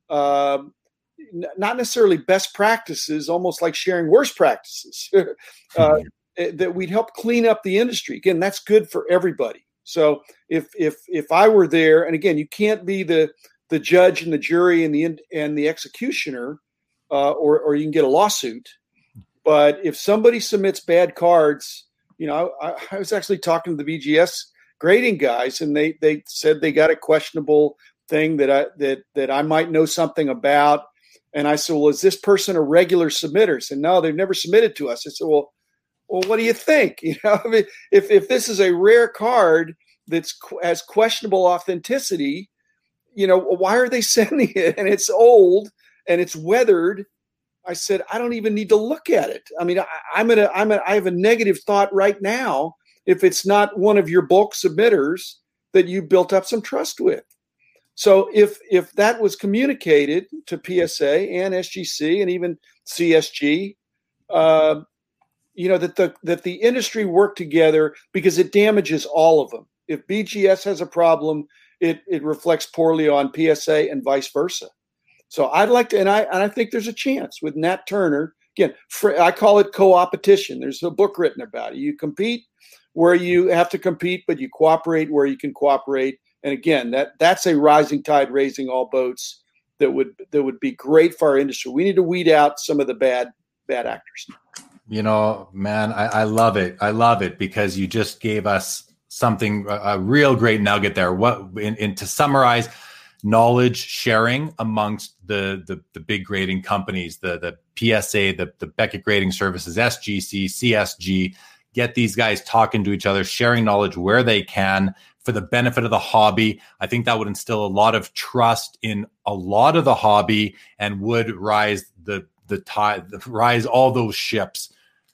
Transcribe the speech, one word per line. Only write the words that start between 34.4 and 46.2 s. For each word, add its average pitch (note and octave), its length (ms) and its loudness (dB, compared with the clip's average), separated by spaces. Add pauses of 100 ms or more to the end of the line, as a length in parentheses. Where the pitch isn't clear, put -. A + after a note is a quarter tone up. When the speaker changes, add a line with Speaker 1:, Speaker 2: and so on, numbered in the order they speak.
Speaker 1:
to D3 120 -8
us." A#2 180 -10
I D3 40 -14
said, - 180 -8
"Well, D3 240 2 (560)
well, F#3 200 -4
what A3 100 0
do A3+ 40 -2
you A#3 100 2
think?" C#4 460 0
<laughs> - 40 -16
You D#3 200 -4
know, G#3 220 2
I A#3+ 40 -8
mean, A3+ 160 2 (280)
if, G4 180 4
if G4 180 4
this B3 200 -2
is G3+ 120 -2
a F#3 140 4
rare A3 320 6
card E3+ 680 0 (320)
that's E3 240 -6
qu-, - 280 -18
has E3+ 220 -2
questionable G#3 640 0
authenticity, F3+ 1040 -4 (640)
you G3 140 0
know, F#3 100 6
why F#3+ 380 0
are B3 120 2
they A#3+ 120 -2
<laughs> - 160 -2
sending A#3+ 400 2
it? E3+ 200 0
And G3 120 -2
it's G3+ 200 0
old G#3 640 6 (380)
and F3 120 0